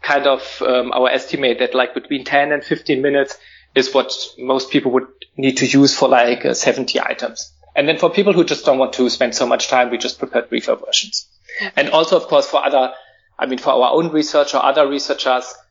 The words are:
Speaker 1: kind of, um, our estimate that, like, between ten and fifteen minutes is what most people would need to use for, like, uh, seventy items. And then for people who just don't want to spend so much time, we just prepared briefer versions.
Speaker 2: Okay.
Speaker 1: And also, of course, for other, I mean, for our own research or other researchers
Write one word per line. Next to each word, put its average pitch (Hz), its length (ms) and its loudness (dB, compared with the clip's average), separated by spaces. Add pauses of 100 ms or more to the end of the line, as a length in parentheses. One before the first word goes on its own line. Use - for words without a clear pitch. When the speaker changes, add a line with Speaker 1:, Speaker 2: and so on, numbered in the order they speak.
Speaker 1:
kind 143 240 0
of, 135 360 -2
um, 123 300 0
our 127 180 2
estimate 131 480 -2
that, 123 160 -2
like, 127 200 0
between 135 300 -6
ten 143 280 2
and 143 120 -2
fifteen 139 380 -2
minutes 139 340 0 (380)
is 135 200 0
what 131 180 0 (260)
most 131 320 -2
people 135 220 0
would 127 160 0 (280)
need 135 220 -2
to - 80 0
use 139 300 4
for, 135 120 4
like, 120 360 4
uh, 123 100 0
seventy - 460 -2
items. - 520 -8 (240)
And 143 100 2
then 160 120 2
for 175 120 2
people 202 220 2
who 170 120 4
just - 200 -4
don't 131 140 4
want 127 160 0
to 123 160 2
spend 120 240 -2
so 127 120 0
much 123 220 0
time, 127 220 2
we 120 80 -4
just - 200 -8
prepared 120 300 -4
briefer 120 260 -2
versions. - 540 -4 (320)
Speaker 2:
Okay. - 160 -6
Speaker 1:
And 143 140 0
also, 160 260 2
of 160 100 0
course, 143 220 2
for 143 160 0
other, 135 280 0 (460)
I - 80 -2
mean, 127 120 -4
for 139 120 -2
our 127 220 2
own 165 180 0
research 151 440 0
or 135 100 0
other 139 240 2
researchers 135 680 -4 (160)